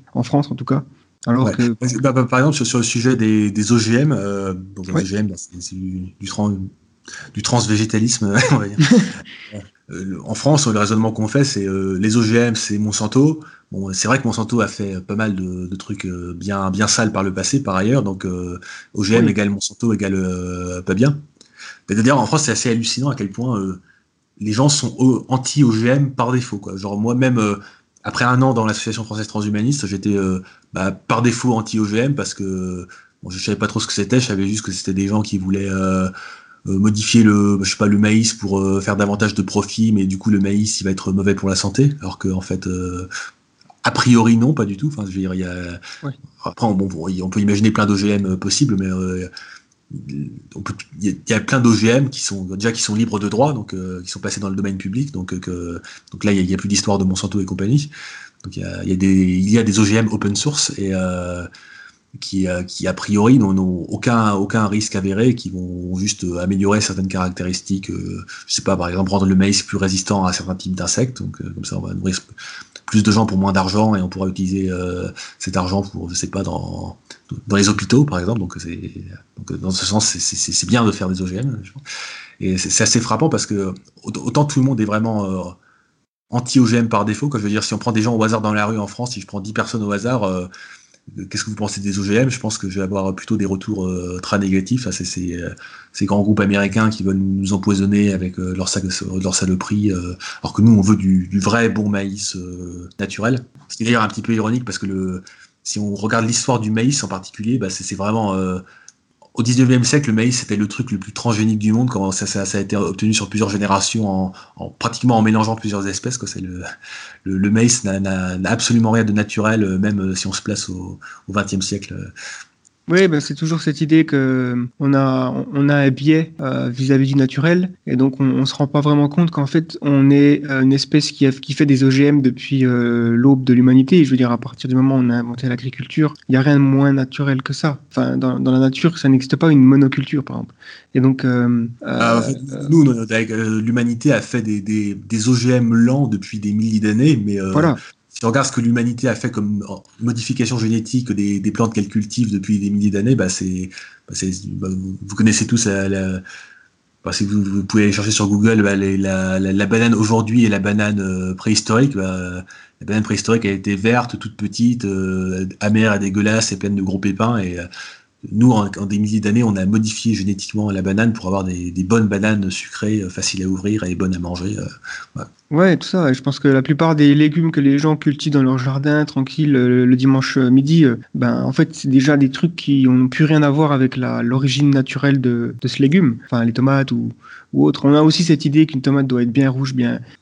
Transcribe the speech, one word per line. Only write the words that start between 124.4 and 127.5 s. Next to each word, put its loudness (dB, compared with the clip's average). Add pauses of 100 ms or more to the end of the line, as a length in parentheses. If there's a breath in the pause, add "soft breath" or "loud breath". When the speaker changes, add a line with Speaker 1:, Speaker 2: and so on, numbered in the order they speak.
Speaker 1:
euh, -2 (140)
on 2
a, 2
on, -6
on 2
a 4
un 4
biais, 2
euh, -2
vis-à-vis 2
du 0
naturel, 2 (120)